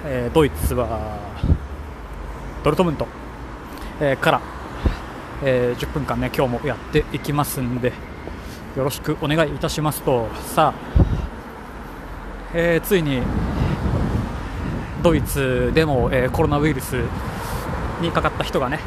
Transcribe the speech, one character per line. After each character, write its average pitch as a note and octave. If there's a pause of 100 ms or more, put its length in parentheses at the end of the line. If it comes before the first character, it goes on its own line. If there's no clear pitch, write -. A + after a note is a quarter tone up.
え B2+
ー、 -
ド D#3+
イ C3+
ツ -
は A2 (1400)
ド C#3+
ル D3+
ト F#3+
ム F3
ン C#3+
ト、 B2+ (920)
え C#3+
ー、 B2+
か -
ら、 B2+ (1000)
え B2
ー、 -
十 C3+
分 C3+
間 A#2+
ね、 B2
今 C#3+
日 A#2+
も A#2
や B2+
っ A2 (140)
て D3+
い C#3
き -
ま D3
す -
ん B2
で、 A#2+ (840)
よ C3+
ろ C#3+
し -
く D3+
お D#3
願 D3+
い D3
い C3+
た D#3+
し C#3+
ま D3+
す -
と。 A#2+ (200)
さ D3+
あ、 - (1500)
え E3+
ー、 D#3+
つ G3
い E3
に C3+ (1800)
ド E3+
イ C#3+
ツ B2+
で D#3+
も、 C3
え B2+
ー、 -
コ E3
ロ D#3
ナ D3
ウ D3
イ D3+
ル C3
ス - (1040)
に E3
か D#3+
か D3+
っ -
た -
人 -
が C3
ね D3+